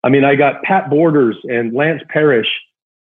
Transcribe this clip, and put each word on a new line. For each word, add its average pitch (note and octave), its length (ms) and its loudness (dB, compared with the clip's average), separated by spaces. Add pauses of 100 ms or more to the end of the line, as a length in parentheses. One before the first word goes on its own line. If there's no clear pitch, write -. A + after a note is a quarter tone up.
I B2+ 60 0
mean, C3+ 140 4
I C#3 120 2
got C#3 280 0
Pat F#3 260 -2
Borders D3 460 2 (140)
and A#2 240 -4
Lance D3+ 340 -2
Parrish C#3 400 0 (600)